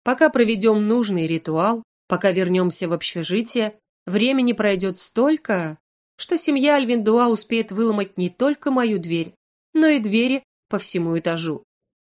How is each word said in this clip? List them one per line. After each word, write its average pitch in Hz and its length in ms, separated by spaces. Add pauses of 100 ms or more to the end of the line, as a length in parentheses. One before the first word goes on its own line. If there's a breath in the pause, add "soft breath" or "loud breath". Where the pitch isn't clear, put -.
пока 262 260
проведём 214 580
нужный 208 400
ритуал, 165 560 (240)
пока 185 240
вернёмся 180 560
в 165 60
общежитие, 208 840 (280)
времени 240 480
пройдёт 196 440
столько, 220 800 (380)
что - 220
семья 294 380
Альвиндуа 240 520
успеет 220 460
выломать 208 440
не 180 120
только 285 420
мою 240 260
дверь, 165 380 (380)
но 311 140
и 294 120
двери 233 440 (260)
по 202 100
всему 165 400
этажу. 165 440 (500)